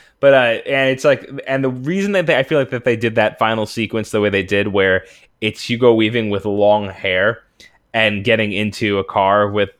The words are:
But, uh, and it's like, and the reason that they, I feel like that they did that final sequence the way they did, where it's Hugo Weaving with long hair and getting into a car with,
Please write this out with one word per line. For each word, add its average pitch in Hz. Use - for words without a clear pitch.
But, 139
uh, 120
and 135
it's 131
like, 135
and 135
the 131
reason 175
that 185
they, 156
I 131
feel 151
like 131
that 123
they 120
did 113
that 110
final 110
sequence 110
the 110
way 104
they 98
did, 101
where 95
it's 110
Hugo 120
Weaving 110
with 98
long 104
hair 95
and 104
getting 113
into 104
a 95
car 101
with, 101